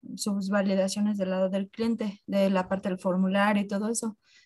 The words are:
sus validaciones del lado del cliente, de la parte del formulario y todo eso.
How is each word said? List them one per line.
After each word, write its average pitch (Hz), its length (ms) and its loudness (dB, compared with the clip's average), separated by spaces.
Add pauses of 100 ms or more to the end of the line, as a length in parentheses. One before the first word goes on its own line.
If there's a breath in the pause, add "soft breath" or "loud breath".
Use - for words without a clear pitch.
(160)
sus 196 320 -4
validaciones 202 680 0
del 185 120 -2
lado 185 200 0
del 196 180 -2
cliente, 226 580 -4
de 196 240 2
la 185 180 0
parte 196 200 -2
del 185 100 -2
formulario 196 640 2
y 196 60 -4
todo 208 200 -2
eso. 226 280 -4 (300 soft breath)